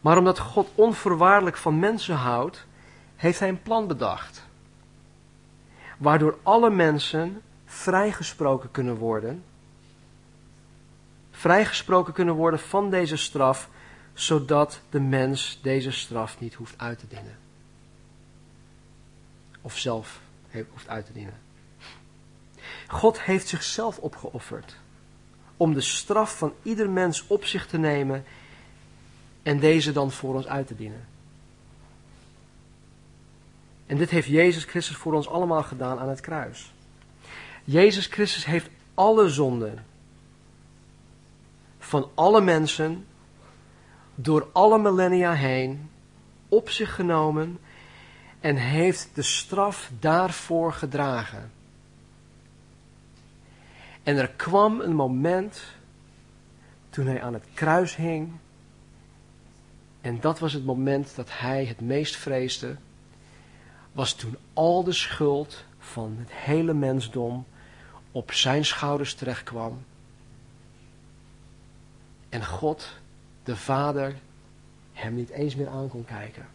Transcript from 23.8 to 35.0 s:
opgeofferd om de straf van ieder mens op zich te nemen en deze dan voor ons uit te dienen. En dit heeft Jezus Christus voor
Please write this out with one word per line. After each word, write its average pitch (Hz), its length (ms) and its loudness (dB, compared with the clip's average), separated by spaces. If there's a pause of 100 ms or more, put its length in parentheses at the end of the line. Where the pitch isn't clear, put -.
opgeofferd - 800 -12 (800)
om 160 180 4
de 139 60 0
straf - 580 -2
van 151 140 -2 (100)
ieder 214 280 -2
mens 185 360 0
op 202 180 0
zich - 220 -4
te 170 120 -4
nemen 139 460 0 (1160)
en 147 160 0
deze 156 340 4
dan 139 180 0
voor 131 240 -6
ons 131 120 -4
uit 135 200 -4
te 120 100 -14
dienen. 110 320 -14 (2750)
En 143 100 -4
dit 165 140 2
heeft 160 160 2
Jezus 165 380 4
Christus 160 320 -6
voor 156 180 -4